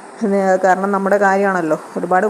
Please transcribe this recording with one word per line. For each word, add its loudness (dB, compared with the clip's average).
ഇത് 0
കാരണം 2
നമ്മുടെ 0
കാര്യമാണല്ലോ. 0
ഒരുപാട് 0